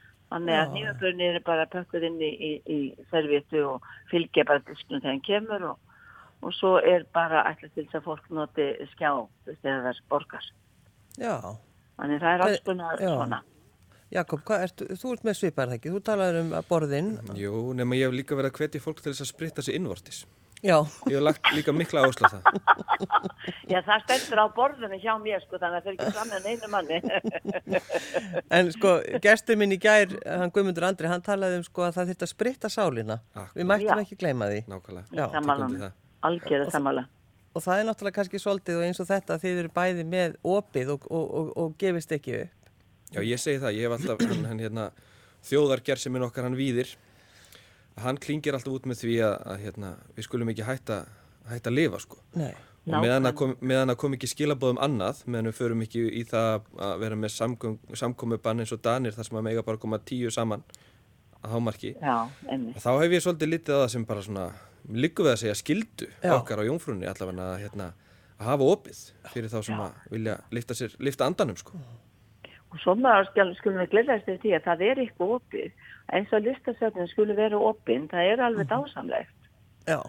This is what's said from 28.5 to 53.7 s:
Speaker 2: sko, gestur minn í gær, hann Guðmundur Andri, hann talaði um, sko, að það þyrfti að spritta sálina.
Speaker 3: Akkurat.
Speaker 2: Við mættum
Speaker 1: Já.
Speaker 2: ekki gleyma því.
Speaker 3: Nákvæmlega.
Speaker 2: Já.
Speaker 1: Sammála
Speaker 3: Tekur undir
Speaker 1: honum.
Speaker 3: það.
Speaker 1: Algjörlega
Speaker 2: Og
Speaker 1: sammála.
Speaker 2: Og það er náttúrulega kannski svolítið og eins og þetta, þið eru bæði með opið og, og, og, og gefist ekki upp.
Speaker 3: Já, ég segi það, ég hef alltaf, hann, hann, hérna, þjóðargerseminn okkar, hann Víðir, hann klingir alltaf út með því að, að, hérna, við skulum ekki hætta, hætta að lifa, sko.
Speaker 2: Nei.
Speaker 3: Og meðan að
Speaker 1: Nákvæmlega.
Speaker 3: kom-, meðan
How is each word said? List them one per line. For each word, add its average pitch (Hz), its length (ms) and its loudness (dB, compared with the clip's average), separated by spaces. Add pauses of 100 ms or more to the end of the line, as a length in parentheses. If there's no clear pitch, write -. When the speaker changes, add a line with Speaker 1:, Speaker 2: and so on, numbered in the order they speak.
Speaker 2:
sko, 202 220 4 (260)
gestur 220 380 6
minn 202 160 4
í 185 60 -2
gær, 208 340 6 (100)
hann 180 280 -2
Guðmundur 185 340 2
Andri, 180 240 0
hann 175 140 -2
talaði 190 360 0
um, 170 60 -8
sko, 175 200 -2
að 170 100 -2
það 180 140 0
þyrfti 180 160 -4
að - 60 -6
spritta 240 400 -2
sálina. 113 560 0
Speaker 3:
Akkurat. - 280 -16
Speaker 2:
Við 180 140 2
mættum 208 200 4
Speaker 1:
Já. 208 140 4
Speaker 2:
ekki - 160 -14
gleyma 123 300 2
því. 104 160 0
Speaker 3:
Nákvæmlega. 95 420 -12
Speaker 2:
Já. 147 160 -2
Speaker 1:
Sammála - 60 -2
Speaker 3:
Tekur 143 340 2
undir - 20 -2
Speaker 1:
honum. 123 140 -6
Speaker 3:
það. 95 180 -10 (200)
Speaker 1:
Algjörlega 151 500 0
Speaker 2:
Og 139 60 -2
Speaker 1:
sammála. 135 320 0 (400)
Speaker 2:
Og - 180 -8
það 190 180 2
er 220 60 -2
náttúrulega 202 280 -4
kannski 196 240 -2
svolítið 185 380 -2
og 170 60 2
eins 175 180 -2
og 170 60 -6
þetta, 190 300 0
þið 180 200 -2
eru 170 140 -4
bæði 180 320 0
með 175 400 0
opið 165 480 0
og, 139 160 -6
og, 160 200 -2
og, 156 260 -4
og 165 220 -2
gefist 170 380 -2
ekki 131 220 -4
upp. - 200 -8 (500)
Speaker 3:
Já, - 160 -6
ég 120 200 0
segi 139 160 0
það, 120 160 -2
ég 110 80 -2
hef 117 140 0
alltaf, 139 260 -2
hann, 175 240 0
hann, 110 140 -4
hérna, 110 240 -4 (600)
þjóðargerseminn 131 800 2
okkar, 123 240 -4
hann 127 80 -2
Víðir, 131 380 0 (1040)
hann 127 220 -4
klingir 147 360 -2
alltaf 131 160 -6
út 131 160 -6
með 123 140 -6
því 117 180 0
að, 107 220 4
að, 98 180 -10
hérna, 101 320 -10 (200)
við - 180 -12
skulum 117 240 -2
ekki 107 100 -6
hætta, 117 380 -6 (460)
hætta 120 260 -6
að - 20 2
lifa, 131 240 2
sko. - 220 -18 (100)
Speaker 2:
Nei. 160 220 -4 (260)
Speaker 3:
Og 160 160 -4
meðan 131 240 4
að 131 60 4
Speaker 1:
Nákvæmlega. 123 100 2
Speaker 3:
kom-, 131 260 -2
meðan 131 320 2